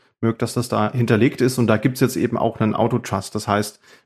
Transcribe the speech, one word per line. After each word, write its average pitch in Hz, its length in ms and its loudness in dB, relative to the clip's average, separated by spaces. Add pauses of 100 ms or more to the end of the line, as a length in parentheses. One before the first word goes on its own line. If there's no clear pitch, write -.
(200)
mögt, 113 220 0
dass 117 120 -2
das 120 140 -2
da 107 240 0
hinterlegt 123 480 2
ist. 127 180 2
Und 117 100 2
da 107 100 4
gibt's 127 240 -2
jetzt 123 160 2
eben 127 200 0
auch - 220 -2
einen 107 160 2
Autotrust. 113 580 -2
Das 104 140 -6
heißt, 104 320 -2 (260)